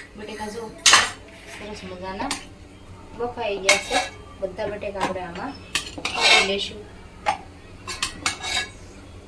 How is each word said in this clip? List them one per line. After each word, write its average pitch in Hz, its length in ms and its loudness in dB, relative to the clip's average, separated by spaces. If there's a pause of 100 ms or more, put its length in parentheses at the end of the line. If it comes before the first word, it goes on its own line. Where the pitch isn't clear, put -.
(160)
બટેકા 214 400 -6
જો 233 80 -6 (880)
સરસ 208 300 -8 (100)
મજાના 190 400 -4 (840)
બફાઈ 233 480 0
ગયા 202 220 8
છે. 254 100 4 (440)
બધા 196 300 -2
બટેકા 202 340 -4
આપણે 180 220 0
આમાં 202 260 -6 (460)
ઉતારી - 500 6
લઈશું. 196 320 -2 (2500)